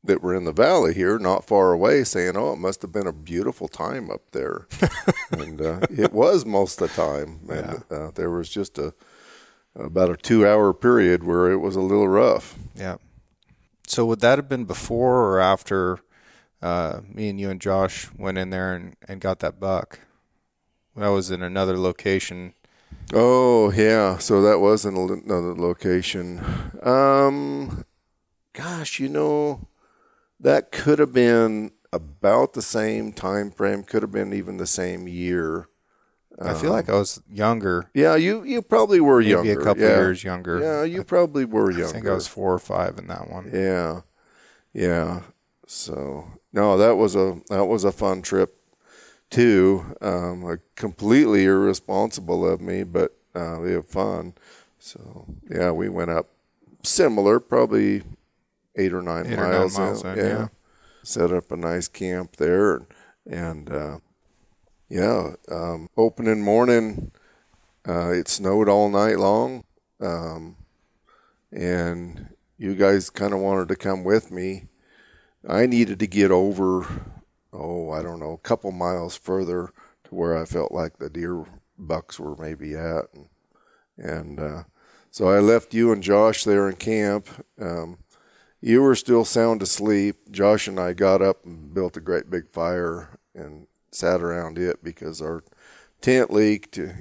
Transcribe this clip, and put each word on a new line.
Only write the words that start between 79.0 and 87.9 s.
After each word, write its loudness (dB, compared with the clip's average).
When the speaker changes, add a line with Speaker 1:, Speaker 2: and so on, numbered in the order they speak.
Speaker 1:
further -6
to -20
where -2
I -6
felt -4
like -8
the -10
deer -8
bucks -10
were -12
maybe -12
at, -8
and, -20
and, -10
uh, -10
so -2
I 4
left 4
you 4
and 0
Josh 4
there 2
in -8
camp. -2
Um, -10